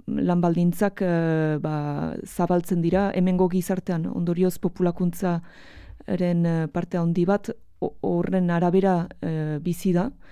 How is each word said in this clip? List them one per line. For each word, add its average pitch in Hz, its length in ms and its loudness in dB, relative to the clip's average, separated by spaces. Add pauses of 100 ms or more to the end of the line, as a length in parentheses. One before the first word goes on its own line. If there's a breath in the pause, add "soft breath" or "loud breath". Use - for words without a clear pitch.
lan 175 340 2
baldintzak, 175 600 2
eh, 160 600 2
ba, 151 540 -4 (100)
zabaltzen 175 560 0
dira 185 320 2
hemengo 185 360 2
gizartean, 180 580 -2
ondorioz 175 520 0
populakuntzaren, 175 1900 -2
eh, 165 260 0
parte 175 260 -4
handi 170 280 2
bat 202 240 0 (300)
ho-, - 220 -4
horren 180 480 0
arabera, 180 580 2 (140)
eh, 156 400 -4
bizi 175 320 -2
da, 180 160 2 (220 soft breath)